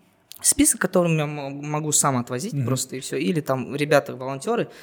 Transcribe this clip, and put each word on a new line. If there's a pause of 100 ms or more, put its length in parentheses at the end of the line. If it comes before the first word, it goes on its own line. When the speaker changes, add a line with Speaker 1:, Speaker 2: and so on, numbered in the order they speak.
(440)
Speaker 1:
список,
которым
я
мо-,
могу
сам
отвозить
Speaker 2:
Мгм.
Speaker 1:
просто
и
всё.
Или
там
ребята-волонтёры, (140)